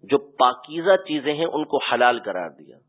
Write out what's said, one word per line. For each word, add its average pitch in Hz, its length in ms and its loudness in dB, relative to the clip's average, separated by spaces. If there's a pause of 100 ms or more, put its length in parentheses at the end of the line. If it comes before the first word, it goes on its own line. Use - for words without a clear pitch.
جو 139 140 2 (200)
پاکیزہ 156 580 2 (100)
چیزیں 151 280 -4
ہیں 160 120 -4
ان 151 180 -4
کو 147 200 -2
حلال 123 400 2
قرار 90 340 -6
دیا 69 180 -20 (120)